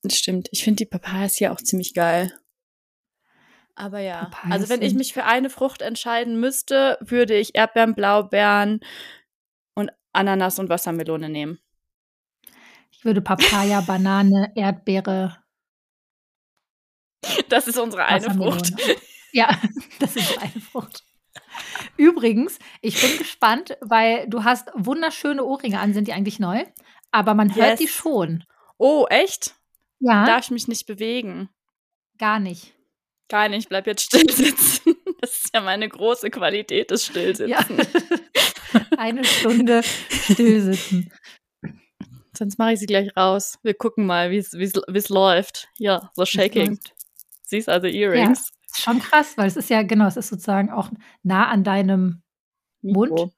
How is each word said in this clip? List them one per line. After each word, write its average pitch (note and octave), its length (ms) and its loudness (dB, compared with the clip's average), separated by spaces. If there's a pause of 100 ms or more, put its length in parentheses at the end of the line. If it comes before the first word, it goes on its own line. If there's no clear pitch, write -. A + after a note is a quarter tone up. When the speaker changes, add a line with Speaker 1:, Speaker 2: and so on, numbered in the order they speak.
Speaker 1:
Das - 140 -4
stimmt. F#3 340 -4
Ich - 140 -6
find G#3+ 160 2
die G#3+ 60 -2
Papayas F#3+ 500 -4
hier F#3 160 0
auch F3 80 -10
ziemlich - 340 -4
geil. F3 380 0 (1400)
Aber G3+ 260 -12
ja, F3 260 -8
Speaker 2:
Papayas - 260 -8
Speaker 1:
also G3+ 160 0
wenn A#3+ 140 0
ich G3 80 0
Speaker 2:
sind G3+ 80 2
Speaker 1:
mich C4 160 -4
für B3+ 100 -4
eine B3+ 260 2
Frucht C4 320 -4
entscheiden A#3 580 -4
müsste, C4+ 600 0
würde A#3+ 360 2
ich G#3 180 0
Erdbeeren, A3 400 2
Blaubeeren G#3 880 2 (920)
und G#3 160 -4 (220)
Ananas F#3+ 460 0
und F#3+ 100 -6
Wassermelone E3 640 -4
nehmen. D3+ 280 -8 (1300)
Speaker 2:
Ich - 140 -20
würde G#3 180 2
Papaya, G3+ 580 2
Speaker 1:
<laughs> F3 60 -4
Speaker 2:
Banane, G3 680 2
Erdbeere, F#3+ 800 -2 (2250)
Speaker 1:
Das B3 180 2
ist A#3 100 -4
unsere G#3+ 280 -2
eine F#3+ 180 2
Speaker 2:
Wassermelone. F#3+ 320 0
Speaker 1:
Frucht. F3 160 -2 (600)
Speaker 2:
Ja, A3+ 280 2 (180)
<laughs> - 200 -20
das - 180 -2
ist B3 220 -2
eine G3+ 240 -10
Frucht. - 420 -14 (920)
Übrigens, C#4+ 640 4 (220)
ich - 200 -4
bin C4 180 2
gespannt, C#4 640 -2
weil A3+ 460 2
du G#3+ 160 -4
hast A#3+ 300 0
wunderschöne C#4+ 680 -4
Ohrringe B3+ 340 -4
an. G3+ 140 0
Sind G#3 160 -2
die - 60 -8
eigentlich G3+ 260 -4
neu? G3+ 240 -2 (480)
Aber G#3+ 220 4
man G#3 200 4
hört A3+ 260 4
die D#4+ 40 2
Speaker 1:
Yes. D4+ 80 -4
Speaker 2:
schon. E3+ 520 -2 (340)
Speaker 1:
Oh, C#4 320 4
echt? - 440 0 (480)
Speaker 2:
Ja. A3 220 4
Speaker 1:
Darf A#3+ 220 4
ich - 40 -10
mich A#3 180 -6
nicht A3+ 180 -8
bewegen? G#3 640 -8 (680)
Speaker 2:
Gar G#3+ 220 0
nicht. F3+ 340 -8 (540)
Speaker 1:
Gar G#3+ 200 2
nicht, G#3 200 -6
bleib F#3+ 180 -4
jetzt G#3+ 160 -2
still D#4+ 280 4
sitzen. - 680 2
<laughs> - 200 -8
Das - 220 -8
ist - 120 -8
ja A#3 60 2
meine G3+ 260 -4
große G#3+ 440 -2
Qualität, G3+ 600 -2
das A#3+ 140 -2
Stillsitzen. F#3 460 -4
Speaker 2:
Ja. - 80 0
<laughs> - 1400 0
Eine A#3 280 -4
Stunde A#3 580 4
stillsitzen. G3 1300 2 (1200)
Speaker 1:
Sonst G3+ 240 -6
mach A3+ 120 2
ich A3+ 100 0
sie G#3 60 -8
gleich G3 320 0
raus. F#3+ 440 0
Wir G#3+ 120 0
gucken A3 320 -2
mal, F3 240 0
wie's, G3 240 -4
wie's, F#3 180 -4 (160)
wie's G3+ 220 -4
läuft. F#3+ 580 2 (100)
Ja, F#3+ 360 0
so F3+ 80 0
Speaker 2:
Wie's F#3+ 80 0
Speaker 1:
shaking. G3+ 400 0
Speaker 2:
läuft. - 240 -10 (500)
Speaker 1:
Siehst G#3+ 240 -4
also F3+ 180 2
Earrings. G#3 640 2
Speaker 2:
Ja, - 60 -20 (160)
ist - 80 -6
schon A#3 200 0
krass, D4+ 360 2
weil G3 120 2
es F3+ 100 -4
ist - 100 -8
ja, A3 140 2
genau, G#3+ 240 4
es F#3 100 0
ist A#3+ 120 -8
sozusagen G3 420 -2
auch G3+ 180 -6 (340)
nah F#3+ 260 2
an G3+ 160 2
deinem F#3+ 580 0 (580)
Speaker 1:
Mikro. G3 280 2
Speaker 2:
Mund. F3 300 -2